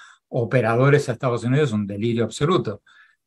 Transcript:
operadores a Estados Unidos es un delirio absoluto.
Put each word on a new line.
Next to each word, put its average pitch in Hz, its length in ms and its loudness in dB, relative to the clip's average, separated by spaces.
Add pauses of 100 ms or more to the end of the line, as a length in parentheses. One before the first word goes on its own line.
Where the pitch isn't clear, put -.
(280)
operadores 123 800 2
a 123 60 -4
Estados 120 300 -2
Unidos 135 260 2
es 110 40 -4
un 104 140 -2
delirio 113 380 -2
absoluto. 117 580 -2 (440)